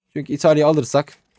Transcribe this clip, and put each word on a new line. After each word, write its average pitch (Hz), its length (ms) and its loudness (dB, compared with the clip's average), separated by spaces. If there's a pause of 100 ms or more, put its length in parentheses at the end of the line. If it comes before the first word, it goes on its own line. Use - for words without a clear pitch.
(140)
Çünkü 143 200 -10
İtalya'yı 151 340 2
alırsak 147 500 -2 (200)